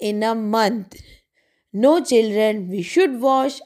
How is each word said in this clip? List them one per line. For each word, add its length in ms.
in 220
a 120
month. 640
No, 280
children, 680
we 140
should 380
wash 460